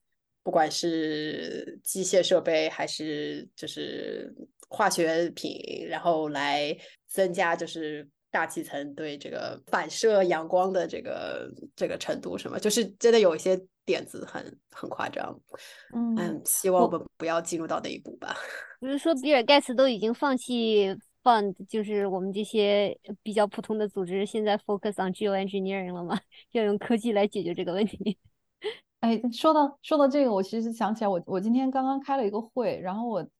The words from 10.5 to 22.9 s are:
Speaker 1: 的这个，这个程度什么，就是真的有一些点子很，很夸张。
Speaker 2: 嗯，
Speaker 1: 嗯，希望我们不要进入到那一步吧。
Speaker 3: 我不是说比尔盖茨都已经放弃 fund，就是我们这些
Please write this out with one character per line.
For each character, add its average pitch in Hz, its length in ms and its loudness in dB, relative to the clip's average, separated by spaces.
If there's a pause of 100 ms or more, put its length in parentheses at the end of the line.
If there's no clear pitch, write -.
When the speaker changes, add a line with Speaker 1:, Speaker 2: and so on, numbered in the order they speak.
Speaker 1:
的 170 160 0
这 - 120 -8
个， - 480 -8 (280)
这 190 100 -2
个 - 100 -4
程 - 240 -6
度 175 160 -8
什 - 140 -10
么， - 80 -6
就 214 100 0
是 214 160 2 (140)
真 233 140 6
的 233 80 8
有 180 140 6
一 156 40 -6
些 185 180 2 (300)
点 - 180 0
子 - 220 -14
很， - 180 -12 (280)
很 - 180 -12
夸 - 180 -6
张。 - 320 -10 (540)
Speaker 2:
嗯， 233 240 0
Speaker 1:
嗯， 160 260 -4
希 - 240 0
望 180 140 6
我 226 60 6
们 165 120 -2 (160)
不 - 80 -8
要 165 160 0
进 170 200 -6
入 160 60 -6
到 156 160 -2
那 151 60 -8
一 135 80 -8
步 - 200 -14
吧。 - 180 -8 (460)
Speaker 3:
我 247 60 -10
不 269 60 -4
是 285 60 -2
说 330 160 2
比 269 180 2
尔 254 120 6
盖 285 160 8
茨 262 120 -6
都 262 160 6
已 226 120 0
经 220 120 2
放 269 240 2
弃 220 580 2 (280)
fund， 214 320 4 (120)
就 220 160 -4
是 202 240 0
我 185 140 -2
们 190 100 -4
这 202 140 -4
些 202 540 2 (240)